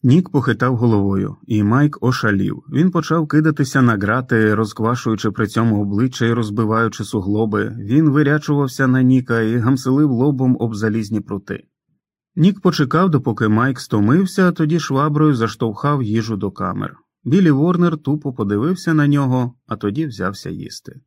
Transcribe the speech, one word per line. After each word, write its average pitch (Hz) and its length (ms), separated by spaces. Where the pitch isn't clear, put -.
Нік 147 260
похитав 123 460
головою, 98 600
і 104 160
Майк 139 380
ошалів. 104 680
Він 165 200
почав 160 360
кидатися 151 540
на 120 120
грати, 110 640
розквашуючи 110 760
при 104 160
цьому 113 340
обличчя 110 440
і 117 80
розбиваючи 110 680
суглоби. 104 760
Він 135 300
вирячувався 143 760
на 131 140
Ніка 127 400
і 113 160
гамселив 131 540
лобом 131 480
об 113 160
залізні 107 460
прути. 98 420
Нік 190 260
почекав, 160 480
допоки 120 380
Майк 120 320
стомився, 180 720
а - 20
тоді 165 280
шваброю 147 560
заштовхав 117 680
їжу 110 320
до 98 160
камер. 101 460
Біллі 165 280
Ворнер 170 460
тупо 147 360
подивився 123 600
на 151 140
нього, 127 460
а 110 80
тоді 104 300
взявся 98 440
їсти. - 580